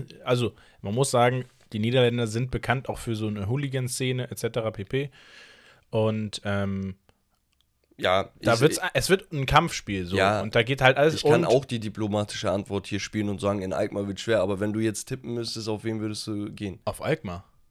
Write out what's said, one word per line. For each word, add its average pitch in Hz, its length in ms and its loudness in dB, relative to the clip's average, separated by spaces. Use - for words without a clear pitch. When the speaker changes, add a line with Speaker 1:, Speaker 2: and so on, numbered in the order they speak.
Speaker 1:
also, 123 300 0
man 101 140 -6
muss 131 160 2
sagen, 123 320 4
die 110 60 -4
Niederländer 120 480 4
sind 117 220 -2
bekannt 127 380 -2
auch 110 100 -4
für 117 200 -4
so 107 100 -2
eine 104 220 -4
Hooligan-Szene 127 840 -2
et - 80 -12
cetera 110 320 -2
pp. 131 380 -4
Und, 110 560 0
ähm, 98 500 -2
Speaker 2:
Ja, 95 320 2
Speaker 1:
da 117 140 4
Speaker 2:
ich 113 40 4
Speaker 1:
wird's, 147 200 4
es - 160 0
wird 190 220 2
ein 139 140 -4
Kampfspiel, 127 600 2
so. 92 120 -2
Speaker 2:
Ja, 98 240 4
Speaker 1:
Und 107 120 -6
da 117 100 6
geht 135 180 -2
halt 135 160 6
alles 151 180 4
Speaker 2:
ich - 80 -6
kann 156 220 6
Speaker 1:
und - 0 -
Speaker 2:
auch 127 180 4
die 123 160 -4
diplomatische 104 720 -2
Antwort 98 360 -4
hier 101 120 -4
spielen 104 300 -4
und 98 100 -4
sagen, 101 220 0
in 92 100 -4
Alkmaar 101 360 -2
wird 98 120 -6
schwer, 110 220 2
aber 95 180 0
wenn 104 140 -2
du 107 80 -2
jetzt 110 240 -2
tippen 127 280 -10
müsstest, 113 360 -8
auf 107 160 -4
wen 110 160 -4
würdest 107 260 -8
du 104 240 -6
gehen? 101 320 -8
Speaker 1:
Auf - 180 -6
Alkmaar. 98 440 -4